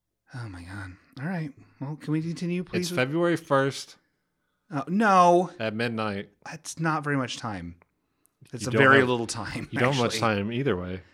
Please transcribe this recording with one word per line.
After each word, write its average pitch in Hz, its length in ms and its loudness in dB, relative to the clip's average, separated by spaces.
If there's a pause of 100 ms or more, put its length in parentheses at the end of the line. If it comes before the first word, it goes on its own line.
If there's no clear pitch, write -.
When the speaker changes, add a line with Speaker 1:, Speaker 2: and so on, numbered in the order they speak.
(360)
Speaker 1:
Oh 117 120 -10
my 87 140 -14
God. 92 300 -12 (280)
All 139 60 -8
right. 165 240 -6 (300)
Well, 143 200 -8
can 147 120 -6
we 160 100 0
continue, 170 400 -4
please? 175 240 -4
Speaker 2:
It's 175 100 -8
February 160 400 2
first 139 600 -2 (760)
Speaker 1:
Uh, - 140 -4
no. 180 720 4
Speaker 2:
at 110 160 -4
midnight. 110 560 -4 (160)
Speaker 1:
That's - 320 -14
not 160 240 -2
very 143 140 -2
much 127 220 -4
time. 87 360 -10 (800)
That's 117 120 -10
Speaker 2:
You 127 40 -6
Speaker 1:
a 123 40 -2
Speaker 2:
don't 135 100 8
Speaker 1:
very 135 180 10
Speaker 2:
have, 127 80 4
Speaker 1:
little 120 180 0
time, 104 460 -8
Speaker 2:
you 113 80 -4
don't 131 140 2
have 123 80 2
much 113 120 0
Speaker 1:
actually. 110 60 -4
Speaker 2:
time 110 320 0
either 123 240 -2
way. 90 240 -8 (140)